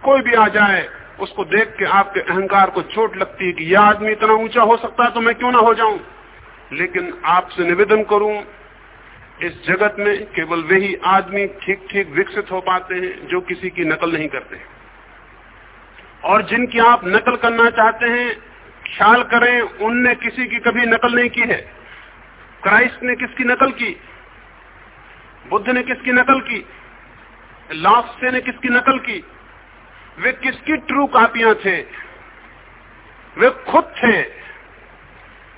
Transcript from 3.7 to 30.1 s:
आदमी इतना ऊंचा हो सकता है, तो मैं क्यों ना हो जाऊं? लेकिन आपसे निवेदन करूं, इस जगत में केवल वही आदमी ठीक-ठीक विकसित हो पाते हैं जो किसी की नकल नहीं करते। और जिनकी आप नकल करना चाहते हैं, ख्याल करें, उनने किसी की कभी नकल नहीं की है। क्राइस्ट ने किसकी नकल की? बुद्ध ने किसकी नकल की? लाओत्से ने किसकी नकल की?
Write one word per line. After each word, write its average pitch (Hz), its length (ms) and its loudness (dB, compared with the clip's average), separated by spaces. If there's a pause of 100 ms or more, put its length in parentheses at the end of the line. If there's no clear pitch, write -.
आदमी 208 320 2
इतना 214 200 2
ऊंचा 226 300 2
हो 233 140 4
सकता - 280 -2
है, 240 60 0
तो 233 100 -6
मैं 233 140 0
क्यों 247 180 -4
ना 247 60 4
हो 226 160 4
जाऊं? 214 240 0 (760)
लेकिन 175 520 -6
आपसे 180 400 0
निवेदन 202 380 2
करूं, 208 400 0 (1000)
इस 170 240 -10
जगत 202 320 0
में 202 280 -2
केवल 165 360 -4
वही 190 420 0
आदमी 190 420 0
ठीक-ठीक 196 640 -6
विकसित 202 400 -4
हो 185 100 -6
पाते 185 340 -4
हैं 185 320 -10
जो 180 140 -4
किसी 180 300 -8
की 175 140 -6
नकल 160 280 -2
नहीं 156 160 -4
करते। - 320 -12 (1600)
और 202 180 4
जिनकी 233 360 -2
आप 233 260 6
नकल 220 320 0
करना 233 340 2
चाहते 226 360 2
हैं, 240 300 -2 (600)
ख्याल 226 260 6
करें, 240 380 2
उनने 240 540 -2
किसी 247 320 -8
की 240 100 -8
कभी 233 300 0
नकल 233 280 0
नहीं 240 160 0
की 233 100 -6
है। 226 360 -4 (840)
क्राइस्ट 226 400 2
ने 247 140 -2
किसकी 247 280 -8
नकल 247 260 2
की? 226 300 -10 (1500)
बुद्ध 208 200 -2
ने 247 120 0
किसकी 254 300 -6
नकल 254 280 4
की? 226 260 -10 (1040)
लाओत्से 202 580 0
ने 254 100 -2
किसकी 254 280 -8
नकल 240 300 2
की? 208 260 -10 (960)